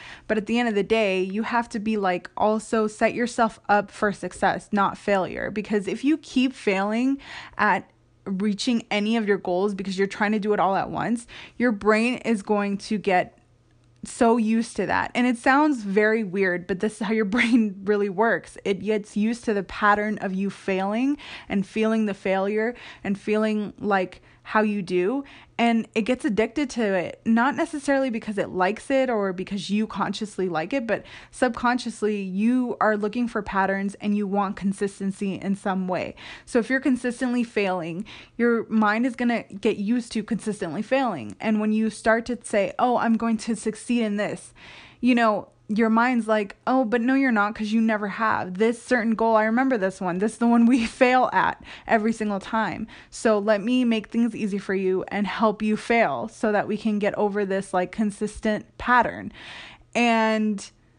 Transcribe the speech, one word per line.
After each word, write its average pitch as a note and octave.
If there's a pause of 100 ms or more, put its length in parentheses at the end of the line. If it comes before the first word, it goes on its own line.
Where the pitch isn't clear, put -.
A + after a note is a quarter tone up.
(280)
But G#3+
at G#3+
the A3+
end A#3+
of G#3
the G3+
day, G3
you F#3+
have A#3
to A3+
be, G#3+
like, F#3
also A3
set G#3+
yourself A#3 (100)
up G3+
for G#3
success, -
not G3
failure. F#3
Because G3+
if G#3+
you D4+
keep C4
failing A3 (380)
at G3+ (360)
reaching G3+
any G#3
of A3
your G3
goals F#3+
because F#3+
you're G3
trying G#3
to A3
do G#3
it G3+
all F#3
at E3+
once, F3+ (320)
your A#3+
brain G#3+
is G#3+
going G3+
to G#3+
get F3+ (640)
so A#3
used A3+
to G3
that. -
And B3
it A#3+
sounds C#4
very G#3+
weird, F3+
but F#3+
this G#3+
is G#3+
how G#3+
your A3
<laughs> -
brain A3
really G3+
works. F#3+
It F#3+
gets G#3
used A3
to A3+
the G3+
pattern G#3
of G3
you G3
failing G#3 (320)
and G3
feeling A3
the G3+
failure G#3 (280)
and G3
feeling, G#3+
like, F#3+ (220)
how -
you G#3
do. F#3 (340)
And A#3
it A3+
gets B3
addicted A3+
to A#3+
it, G3
not A#3
necessarily C#4
because A3
it F#3
likes F#3
it C4
or G3+
because F#3
you G#3+
consciously G3
like E3
it, C4
but G#3 (260)
subconsciously A#3+
you A3+
are G#3+
looking G#3+
for G#3+
patterns G3
and G#3
you G#3
want G3
consistency G3
in G3
some F#3+
way. E3+ (300)
So -
if A3+
you're C4
consistently B3
failing, F#3 (320)
your A#3
mind A3
is B3+
gonna A#3+
get G3+
used A3+
to G#3+
consistently G3+
failing. G#3+
And G#3+
when G#3+
you A3
start A3+
to A#3
say, G3+
"Oh, B3
I'm A3+
going A3+
to A#3
succeed A3
in G#3
this," F#3 (460)
you B3
know, A3+ (280)
your A3+
mind's A3+
like, G#3+ (120)
"Oh, C4
but A#3
no, B3+
you're C4+
not, G#3+
'cause G#3+
you A3+
never A3
have. F3+
This A3+
certain A3+
goal, A3+
I G#3+
remember B3
this F#3+
one. F3+
This G#3+
is -
the A#3
one A#3
we A#3
<laughs> -
fail B3+
at - (240)
every A3
single G#3
time. G#3+ (220)
So A3
let G3+
me B3+
make A3+
things A#3
easy G3+
for F#3+
you F#3
and G3+
help G#3
you G#3+
fail G3
so A3
that G3
we G#3
can G#3
get G3+
over G#3
this, F#3+
like, F#3
consistent G#3+ (120)
pattern." F#3 (640)
And A3 (300)